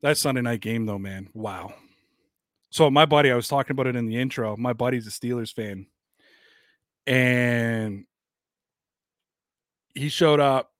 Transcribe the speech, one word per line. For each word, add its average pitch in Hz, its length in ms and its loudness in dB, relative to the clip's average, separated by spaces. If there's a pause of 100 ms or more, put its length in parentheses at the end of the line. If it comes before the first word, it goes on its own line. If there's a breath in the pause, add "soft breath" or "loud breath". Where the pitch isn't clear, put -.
That 143 160 2
Sunday 131 220 0
night 117 220 -2
game, 113 240 -4
though, 101 140 -6
man. 98 340 -10
Wow. 101 400 -10 (960 soft breath)
So 156 200 4
my 143 160 6
buddy, 147 260 4
I 123 40 2
was 120 140 -2
talking 139 220 -2
about 131 160 -2
it 123 100 -2
in 117 80 -2
the 110 120 -4
intro. 120 380 -4
My 120 160 -2
buddy's 120 360 -2
a - 20 -16
Steelers 120 420 -6
fan. 101 360 -10 (1200 soft breath)
And 120 1000 0 (1900)
he 139 120 -4
showed 151 320 4
up. 135 400 2